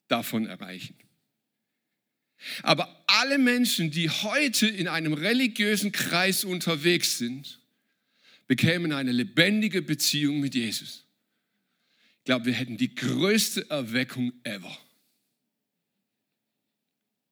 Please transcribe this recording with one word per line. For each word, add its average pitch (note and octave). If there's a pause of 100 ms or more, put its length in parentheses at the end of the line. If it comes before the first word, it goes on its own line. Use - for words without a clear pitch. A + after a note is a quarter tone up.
davon A2+
erreichen. F#2 (1700)
Aber - (220)
alle C4+
Menschen, A#3+
die D#3+
heute A3+
in F#3+
einem D#3+
religiösen G#3
Kreis F#3
unterwegs F3
sind, B2+ (840)
bekämen E3
eine C3+
lebendige F3+
Beziehung D3
mit C#3
Jesus. A2+ (1160)
Ich -
glaube, B2+
wir B2
hätten A#2+
die B2
größte F3+
Erweckung B2+ (100)
ever. G2+ (2500)